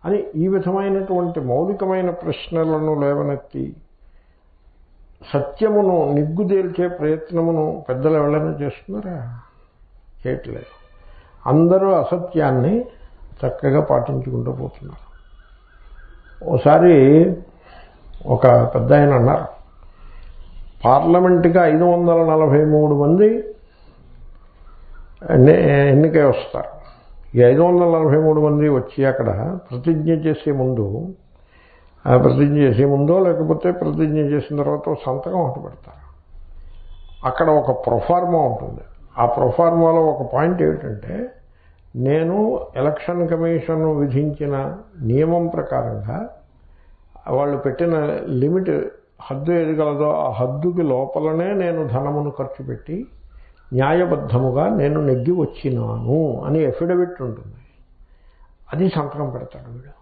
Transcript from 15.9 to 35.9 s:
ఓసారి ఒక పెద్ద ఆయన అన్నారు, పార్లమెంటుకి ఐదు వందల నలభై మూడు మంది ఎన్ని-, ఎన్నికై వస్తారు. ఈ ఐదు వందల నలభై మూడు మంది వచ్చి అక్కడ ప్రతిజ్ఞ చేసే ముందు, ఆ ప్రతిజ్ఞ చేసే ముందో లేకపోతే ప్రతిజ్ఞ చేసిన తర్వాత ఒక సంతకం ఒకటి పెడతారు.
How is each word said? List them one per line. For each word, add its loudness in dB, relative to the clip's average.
ఓసారి 6
ఒక 2
పెద్ద 2
ఆయన 6
అన్నారు, 2
పార్లమెంటుకి 4
ఐదు 4
వందల 4
నలభై 4
మూడు 4
మంది 4
ఎన్ని-, 8
ఎన్నికై 4
వస్తారు. -2
ఈ 6
ఐదు 6
వందల 4
నలభై 2
మూడు 4
మంది 2
వచ్చి 0
అక్కడ -2
ప్రతిజ్ఞ -2
చేసే -2
ముందు, -4
ఆ 4
ప్రతిజ్ఞ 2
చేసే 4
ముందో 2
లేకపోతే 0
ప్రతిజ్ఞ -2
చేసిన -2
తర్వాత -4
ఒక -4
సంతకం -4
ఒకటి -4
పెడతారు. -20